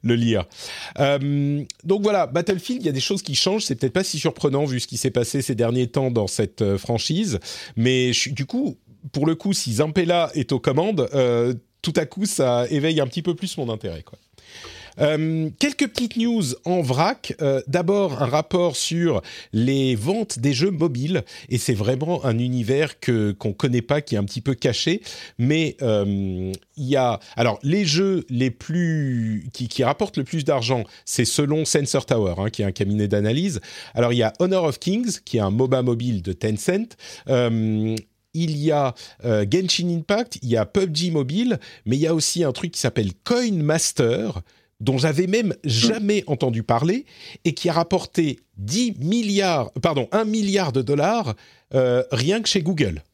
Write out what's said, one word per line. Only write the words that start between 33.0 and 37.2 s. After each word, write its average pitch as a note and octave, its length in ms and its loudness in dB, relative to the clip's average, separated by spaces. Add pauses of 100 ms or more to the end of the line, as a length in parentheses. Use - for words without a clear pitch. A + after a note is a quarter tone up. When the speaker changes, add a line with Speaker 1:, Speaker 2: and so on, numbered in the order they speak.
Speaker 1:
d'analyse. G#2+ 540 0 (320)
Alors, A#2+ 180 2
il B2 60 2
y A#2 60 4
a A2 160 2
Honor F#3 260 2
of C#3 140 -2
Kings, A3 440 -2
qui - 140 -4
est A2 40 4
un G2 100 2
moba C3 300 2
mobile A#2+ 420 0
de F#2 100 -4
Tencent. F3+ 640 -2 (320)